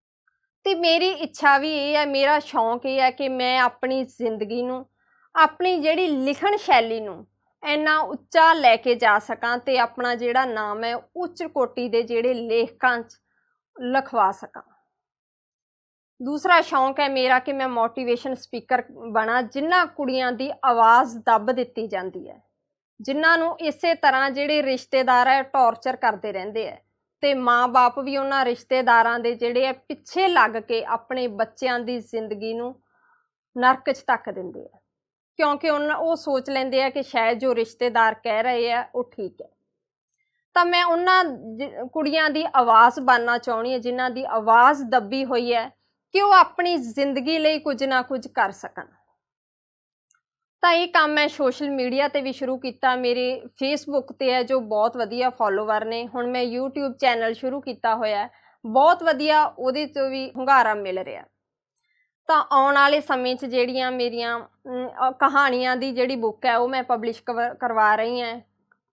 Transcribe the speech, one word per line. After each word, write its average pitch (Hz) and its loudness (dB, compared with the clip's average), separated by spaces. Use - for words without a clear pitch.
ਤੇ 392 0
ਮੇਰੀ 339 2
ਇੱਛਾ 294 2
ਵੀ 311 -4
ਇਹ 294 -2
ਹੈ, 294 2
ਮੇਰਾ 277 2
ਸ਼ੌਂਕ 240 -4
ਇਹ 269 -2
ਹੈ 254 4
ਕਿ 262 -4
ਮੈਂ 254 0
ਆਪਣੀ 254 -2
ਜ਼ਿੰਦਗੀ 226 -6
ਨੂੰ, 254 -8
ਆਪਣੀ 330 2
ਜਿਹੜੀ 320 0
ਲਿਖਣ 285 0
ਸ਼ੈਲੀ 226 2
ਨੂੰ 196 -12
ਇੰਨਾ 302 2
ਉੱਚਾ 320 2
ਲੈ 269 6
ਕੇ 240 0
ਜਾ 220 4
ਸਕਾਂ 233 -4
ਤੇ 247 0
ਆਪਣਾ 240 -2
ਜਿਹੜਾ 240 0
ਨਾਮ 214 -6
ਹੈ, 233 -4
ਉੱਚ 349 -10
ਕੋਟੀ 254 -4
ਦੇ 233 0
ਜਿਹੜੇ 240 -2
ਲੇਖਕਾਂ 233 -2
'ਚ 233 -16
ਲਿਖਵਾ 247 0
ਸਕਾਂ। - -18
ਦੂਸਰਾ 302 2
ਸ਼ੌਂਕ 269 0
ਹੈ 285 0
ਮੇਰਾ 262 2
ਕਿ 269 -4
ਮੈਂ 269 -2
ਮੋਟੀਵੇਸ਼ਨ 240 -2
ਸਪੀਕਰ 247 -4
ਬਣਾ, 226 -2
ਜਿਨ੍ਹਾਂ 311 0
ਕੁੜੀਆਂ 254 -4
ਦੀ 262 -6
ਆਵਾਜ਼ 233 4
ਦੱਬ 220 2
ਦਿੱਤੀ 240 -6
ਜਾਂਦੀ 185 -8
ਹੈ, - -20
ਜਿਨ੍ਹਾਂ 311 2
ਨੂੰ 330 -2
ਇਸੇ 330 -2
ਤਰ੍ਹਾਂ 277 2
ਜਿਹੜੇ 285 0
ਰਿਸ਼ਤੇਦਾਰ 262 2
ਹੈ, 269 4
ਟਾਰਚਰ 254 0
ਕਰਦੇ 208 -2
ਰਹਿੰਦੇ 196 -6
ਹੈ - -16
ਤੇ 285 2
ਮਾਂ-ਬਾਪ 247 4
ਵੀ 269 -4
ਉਹਨਾਂ 269 0
ਰਿਸ਼ਤੇਦਾਰਾਂ 233 2
ਦੇ 233 -2
ਜਿਹੜੇ 240 -2
ਹੈ, 262 -2
ਪਿੱਛੇ 320 -4
ਲੱਗ 254 4
ਕੇ 226 -6
ਆਪਣੇ 254 -6
ਬੱਚਿਆਂ 233 -4
ਦੀ 240 -6
ਜ਼ਿੰਦਗੀ 220 -8
ਨੂੰ 240 -10
ਨਰਕ 262 2
'ਚ - -8
ਧੱਕ 226 -2
ਦਿੰਦੇ 185 -12
ਆ, - -20
ਕਿਉਂਕਿ 294 0
ਉਹਨਾਂ, 294 -2
ਉਹ 330 -2
ਸੋਚ 277 -4
ਲੈਂਦੇ 262 0
ਆ 269 0
ਕਿ 269 -4
ਸ਼ਾਇਦ 233 0
ਜੋ 254 -2
ਰਿਸ਼ਤੇਦਾਰ 226 0
ਕਹਿ 220 -2
ਰਹੇ 240 -2
ਆ, 240 -2
ਉਹ 240 -4
ਠੀਕ - -12
ਹੈ। - -20
ਤਾਂ 349 4
ਮੈਂ 349 2
ਉਹਨਾਂ 359 2
ਜ-, 254 -8
ਕੁੜੀਆਂ 311 0
ਦੀ 311 -2
ਆਵਾਜ਼ 240 6
ਬਣਨਾ 240 2
ਚਾਹੁੰਦੀ 240 -4
ਹਾਂ, 254 -4
ਜਿਨ੍ਹਾਂ 247 -4
ਦੀ 254 -8
ਆਵਾਜ਼ 233 4
ਦੱਬੀ 247 -2
ਹੋਈ 240 -2
ਹੈ, 226 -6
ਕਿ 381 2
ਉਹ 403 4
ਆਪਣੀ 349 4
ਜ਼ਿੰਦਗੀ 277 -2
ਲਈ 311 2
ਕੁਝ 277 -4
ਨਾ 262 0
ਕੁਝ 254 -8
ਕਰ 208 0
ਸਕਣ। - -16
ਤਾਂ 349 4
ਇਹ 349 2
ਕੰਮ 311 4
ਮੈਂ 294 2
ਸੋਸ਼ਲ 285 -2
ਮੀਡੀਆ 269 -2
'ਤੇ 285 -4
ਵੀ 262 -6
ਸ਼ੁਰੂ 262 -6
ਕੀਤਾ। 254 -2
ਮੇਰੇ 247 -2
Facebook 277 -4
'ਤੇ 262 -2
ਹੈ, 254 0
ਜੋ 262 -2
ਬਹੁਤ 220 0
ਵਧੀਆ 240 -2
ਫਾਲੋਅਰ 214 -2
ਨੇ। 233 -6
ਹੁਣ 240 -6
ਮੈਂ 247 -4
YouTube 262 -6
ਚੈਨਲ 233 -2
ਸ਼ੁਰੂ 262 -8
ਕੀਤਾ 233 -4
ਹੋਇਆ 214 -2
ਹੈ, 247 -12
ਬਹੁਤ 302 4
ਵਧੀਆ 302 2
ਉਹਦੇ 262 -4
'ਚੋਂ 269 -4
ਵੀ 262 -8
ਹੁੰਗਾਰਾ 254 2
ਮਿਲ 196 -6
ਰਿਹਾ। 123 -12
ਤਾਂ 302 2
ਆਉਣ 277 4
ਵਾਲੇ 285 4
ਸਮੇਂ 254 -4
'ਚ 269 -12
ਜਿਹੜੀਆਂ 254 -2
ਮੇਰੀਆਂ, 233 -6
ਅਮ, 254 -12
ਅ, - 0
ਕਹਾਣੀਆਂ 262 2
ਦੀ 262 -4
ਜਿਹੜੀ 254 -2
ਬੁੱਕ 226 -4
ਹੈ, 233 2
ਉਹ 240 2
ਮੈਂ 262 -4
ਪਬਲਿਸ਼ 233 -4
ਕਵ-, 240 -6
ਕਰਵਾ 220 2
ਰਹੀ 233 -4
ਹਾਂ 233 -8